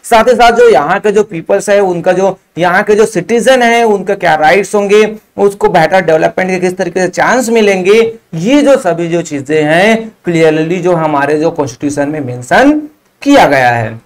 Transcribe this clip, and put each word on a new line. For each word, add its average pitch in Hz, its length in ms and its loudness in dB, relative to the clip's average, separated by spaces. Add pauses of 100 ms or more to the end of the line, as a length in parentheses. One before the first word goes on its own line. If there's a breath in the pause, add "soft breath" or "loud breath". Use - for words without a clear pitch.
साथ 220 200 0
ही 240 100 2
साथ 233 180 4
जो 233 180 4
यहाँ 175 300 2
के 208 120 -2
जो 208 120 0
peoples 196 460 -4
है 202 120 2
उनका 180 320 -2
जो, 190 240 -2 (200)
यहाँ 180 260 0
के 208 120 0
जो 202 100 2
citizen 233 580 0
है 233 200 2
उनका 202 320 -2
क्या 165 200 0
rights 175 400 0
होंगे, 208 300 2 (320)
उसको 202 320 0
better 185 320 2
डेवलपमेंट 170 500 -2
के 185 80 -2
किस 185 180 -4
तरीके 185 240 -4
से 180 60 -2
चांस 202 420 -2
मिलेंगे, 202 500 2 (360)
ये 240 260 0
जो 277 160 4
सभी 170 320 -4
जो 170 120 -2
चीजें 147 420 -4
हैं 214 480 0 (140)
clearly 160 540 0
जो 175 160 0
हमारे 151 440 -2
जो 160 120 -2
कॉन्स्टिट्यूशन 143 580 -6
में 156 100 -8
mention 175 600 0 (420)
किया 269 260 4
गया 135 220 2
है। 113 360 -4